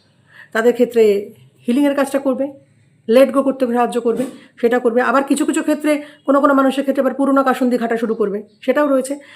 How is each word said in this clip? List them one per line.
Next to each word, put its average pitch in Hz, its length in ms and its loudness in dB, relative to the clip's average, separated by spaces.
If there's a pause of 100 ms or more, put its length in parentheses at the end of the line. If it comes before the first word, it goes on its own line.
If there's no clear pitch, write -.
(520)
তাদের 226 220 2
ক্ষেত্রে 226 580 2 (360)
হিলিংয়ের 277 280 2
কাজটা 277 240 -2
করবে, 269 460 -6 (440)
লেট 254 220 6
গো 269 120 0
করতে 262 300 -2
সাহায্য 240 280 -2
করবে, 233 240 -2 (360)
সেটা 240 180 2
করবে। 247 220 0
আবার 247 220 2
কিছু 285 220 0
কিছু 320 160 -2
ক্ষেত্রে 302 420 -2 (220)
কোনো 277 160 2
কোনো 285 120 4
মানুষের 269 300 0
ক্ষেত্রে 269 180 -2
আবার 254 120 0
পুরোনো 269 300 0
কাসুন্দি 247 340 0
ঘাটা 226 200 -4
শুরু 226 180 -2
করবে, 208 280 -4 (180)
সেটাও 294 260 0
রয়েছে। 269 320 -2 (160)